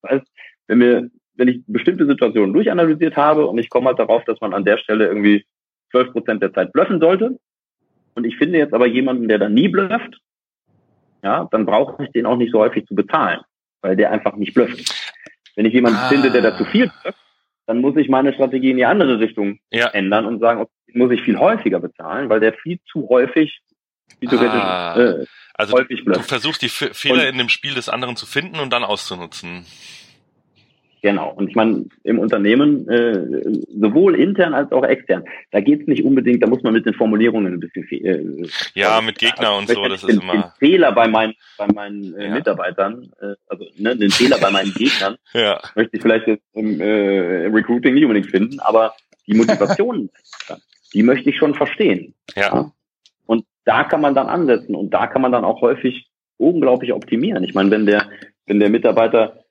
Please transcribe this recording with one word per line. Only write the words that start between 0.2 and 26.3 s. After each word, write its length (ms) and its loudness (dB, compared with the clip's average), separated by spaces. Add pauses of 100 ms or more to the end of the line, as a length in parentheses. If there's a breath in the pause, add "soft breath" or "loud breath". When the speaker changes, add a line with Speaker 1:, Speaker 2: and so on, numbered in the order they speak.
Speaker 1:
wenn 140 2
wir, 300 4 (260)
wenn 120 2
ich 200 0
bestimmte 400 0
Situationen 480 0
durchanalysiert 600 0
habe 300 2
und 140 -2
ich 100 -6
komme 200 0
halt 100 -2
darauf, 260 2
dass 160 -6
man 140 -6
an 100 -2
der 140 4
Stelle 260 0
irgendwie 400 2 (460)
zwölf 200 2
Prozent 300 -4
der 120 -2
Zeit 200 -2
bluffen 260 0
sollte 380 2 (760)
und 100 -6
ich 120 -4
finde 200 2
jetzt 160 0
aber 140 4
jemanden, 400 -2
der 100 4
dann 160 0
nie 140 4
blufft, 500 -2 (1040)
ja, 280 -2
dann 160 0
brauche 360 0
ich 100 -10
den 120 0
auch 120 2
nicht 140 0
so 60 2
häufig 300 2
zu 80 -8
bezahlen, 460 -2 (420)
weil 120 0
der 160 4
einfach 240 -4
nicht 200 -6
blufft. 360 0 (640 loud breath)
Wenn 120 0
ich 60 -4
jemanden 260 2
Speaker 2:
Ah. 100 -2
Speaker 1:
finde, 220 2
der 100 4
da 160 2
zu 80 -2
viel 260 0 (120)
blufft, 160 -10 (500)
dann 120 -2
muss 160 0
ich 100 2
meine 260 2
Strategie 380 0
in 60 0
die 80 2
andere 340 2
Richtung 400 -4 (120)
Speaker 2:
Ja. 180 0
Speaker 1:
ändern 360 0
und 140 -6
sagen, 220 0
okay, 100 -8 (160)
den 120 -4
muss 120 4
ich 100 0
viel 160 0
häufiger 440 0
bezahlen, 480 -10
weil 100 2
der 140 2
viel 260 -10 (100)
zu 200 -8
häufig, 500 2 (640)
viel 80 -8
zu 100 2
Speaker 2:
Ah. 560 -2
Speaker 1:
häufig, 260 2
äh, 40 -8 (280 loud breath)
Speaker 2:
Also 220 -2
Speaker 1:
häufig 240 0
Speaker 2:
du 60 -12
Speaker 1:
blufft. 240 -2
Speaker 2:
versuchst, 320 -4